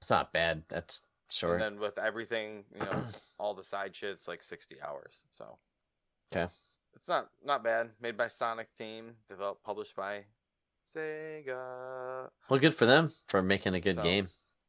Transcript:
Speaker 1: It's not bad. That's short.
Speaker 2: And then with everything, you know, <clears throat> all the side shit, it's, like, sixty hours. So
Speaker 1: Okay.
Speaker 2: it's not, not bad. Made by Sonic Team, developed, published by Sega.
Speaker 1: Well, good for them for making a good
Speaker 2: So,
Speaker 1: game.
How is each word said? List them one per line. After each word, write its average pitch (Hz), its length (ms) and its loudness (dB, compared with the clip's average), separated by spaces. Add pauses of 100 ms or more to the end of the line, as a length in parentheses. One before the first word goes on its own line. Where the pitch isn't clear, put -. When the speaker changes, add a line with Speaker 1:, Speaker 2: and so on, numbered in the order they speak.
Speaker 1:
It's - 80 2
not 87 240 4
bad. 80 340 2
That's - 360 -4 (260)
short. 85 240 2
Speaker 2:
And 90 80 2
then 104 180 -4
with 104 180 -4
everything, 107 760 -4
you 101 60 -12
know, 101 280 -4 (140)
<clears throat> - 180 -18
all 104 140 -2
the 95 100 -12
side 98 320 -6
shit, 104 160 -6
it's, - 160 -14
like, 85 160 -10
sixty - 380 -16
hours. 73 500 -12
So - 260 -18 (800)
Speaker 1:
Okay. 87 180 0 (400)
Speaker 2:
it's - 140 -18
not, 135 220 0 (120)
not 135 220 0
bad. 113 280 2 (100)
Made 117 160 -4
by 117 100 2
Sonic 113 480 -4
Team, 113 400 -12 (140)
developed, 98 340 -6
published 104 320 -8
by 101 300 -6 (680)
Sega. 131 1400 -8 (200)
Speaker 1:
Well, 135 100 6
good 151 160 6
for 117 100 6
them 143 280 8 (140)
for 98 140 6
making 95 320 2
a 90 60 0
good 95 160 2
Speaker 2:
So, 104 80 -2
Speaker 1:
game. 95 240 4 (420)